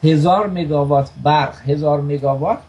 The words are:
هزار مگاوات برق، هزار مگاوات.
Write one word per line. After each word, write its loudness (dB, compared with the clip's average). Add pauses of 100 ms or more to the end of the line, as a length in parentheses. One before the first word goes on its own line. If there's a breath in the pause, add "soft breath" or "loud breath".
هزار 4
مگاوات 0 (120)
برق، 0 (140)
هزار 0
مگاوات. -2 (100)